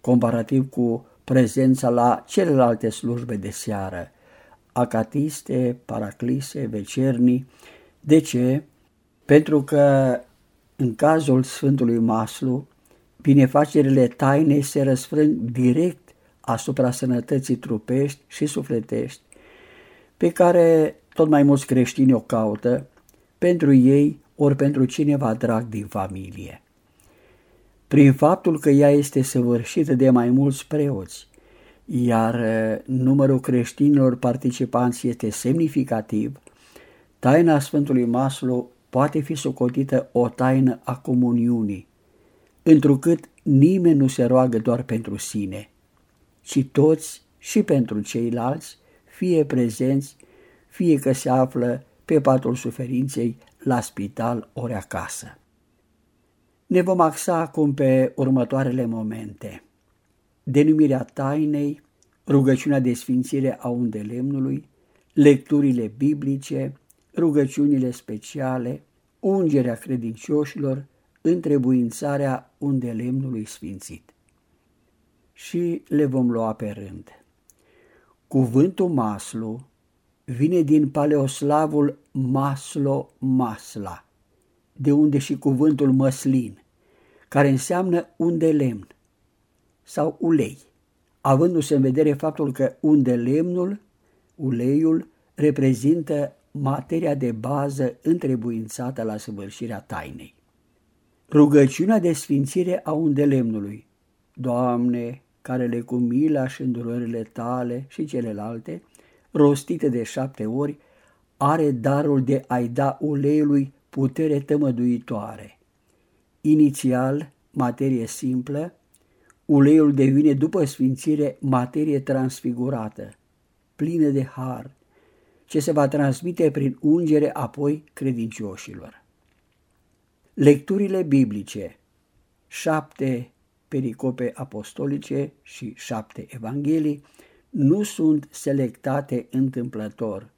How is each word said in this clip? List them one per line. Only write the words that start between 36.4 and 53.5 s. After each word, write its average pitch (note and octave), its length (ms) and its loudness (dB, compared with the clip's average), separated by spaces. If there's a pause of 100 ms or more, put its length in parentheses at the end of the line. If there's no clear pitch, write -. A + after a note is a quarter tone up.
taina D#3 400 4
Sfântului C#3 460 0
Maslu B2+ 640 -2 (180)
poate D3 300 0
fi D3 160 -6
socotită C3 760 -2
o A#2+ 180 0
taină B2+ 540 0
a B2+ 120 -8
comuniunii, A#2+ 920 -2 (760)
întrucât D3+ 640 4 (140)
nimeni E3 540 4
nu C3+ 100 4
se B2+ 160 0
roagă B2 360 2
doar A#2+ 240 -2
pentru A2 340 -6
sine, G2+ 520 -8 (720)
ci - 300 -2
toți D#3 500 2 (160)
și - 260 -2
pentru A#2 380 0
ceilalți, A#2+ 800 -6 (240)
fie E3+ 400 0
prezenți, B2+ 720 -2 (520)
fie E3 320 2
că C3+ 120 -2
se C3 180 -4
află B2+ 540 0 (220)
pe D#3 160 2
patul B2+ 340 2
suferinței, B2 840 -4 (260)